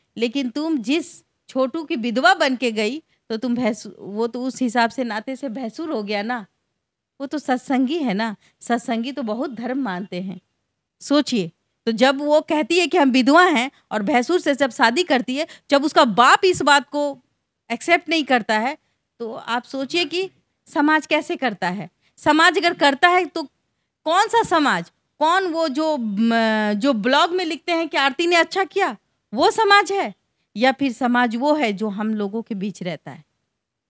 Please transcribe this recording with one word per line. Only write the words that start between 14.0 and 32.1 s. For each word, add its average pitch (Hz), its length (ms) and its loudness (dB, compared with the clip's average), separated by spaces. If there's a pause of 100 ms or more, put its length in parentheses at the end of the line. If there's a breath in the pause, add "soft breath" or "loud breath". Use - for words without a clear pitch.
भैंसुर 285 360 2
से 285 160 0
जब 254 160 0
शादी 247 320 2
करती 262 320 0
है, 311 120 -4 (220 loud breath)
जब 277 160 2
उसका 311 200 4
बाप 247 400 4
इस 359 160 2
बात 285 280 4
को 285 300 -4 (500)
एक्सेप्ट 330 400 0
नहीं 320 140 0
करता 233 360 0
है, 269 180 -4 (420)
तो 226 140 -8
आप 240 300 -6
सोचिए 277 420 -4
कि 359 240 -6 (380)
समाज 311 380 0
कैसे 311 300 -2
करता 208 340 -4
है। 180 200 -8 (300)
समाज 320 380 4
अगर 349 160 0
करता 302 360 4
है 359 160 4
तो 320 180 -8 (600)
कौन 370 220 2
सा 453 160 2
समाज, 240 480 0 (280)
कौन 359 280 2
वो 330 220 0
जो 311 280 0
म-, 220 760 0
जो 240 200 2
ब्लॉग 262 380 2
में 370 140 -2
लिखते 330 260 -6
हैं 330 180 0
कि 330 80 -4
"आरती 277 300 0
ने 349 80 4
अच्छा 339 280 2
किया", 339 320 -2 (380)
वो 311 180 4
समाज 403 400 4
है, 320 220 -2 (420)
या 254 160 4
फिर 277 200 -2
समाज 240 440 0
वो 285 200 2
है 262 180 0
जो 214 160 -4
हम 214 240 -4